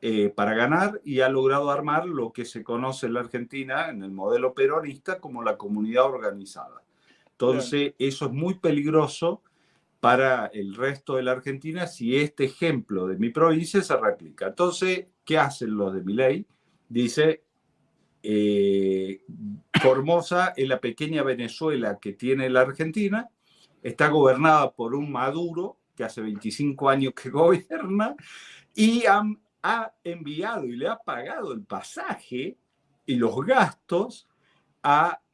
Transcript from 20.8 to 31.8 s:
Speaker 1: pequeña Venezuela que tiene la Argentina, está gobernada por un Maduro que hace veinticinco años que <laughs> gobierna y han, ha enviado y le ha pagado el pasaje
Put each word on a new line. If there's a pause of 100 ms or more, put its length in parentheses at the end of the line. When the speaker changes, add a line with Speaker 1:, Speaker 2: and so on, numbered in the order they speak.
Speaker 1:
pequeña
Venezuela
que
tiene
la
Argentina, (540)
está
gobernada
por
un
Maduro (160)
que
hace
veinticinco
años
que
<laughs>
gobierna (600)
y
han, (240)
ha (120)
enviado
y
le
ha
pagado
el
pasaje (500)